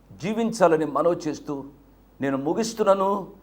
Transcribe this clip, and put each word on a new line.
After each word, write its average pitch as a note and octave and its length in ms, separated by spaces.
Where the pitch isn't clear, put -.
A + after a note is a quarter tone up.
జీవించాలని F#3 640
మనవి D3+ 320
చేస్తూ D3 360
నేను C#3 160
ముగిస్తున్నాను. G3 920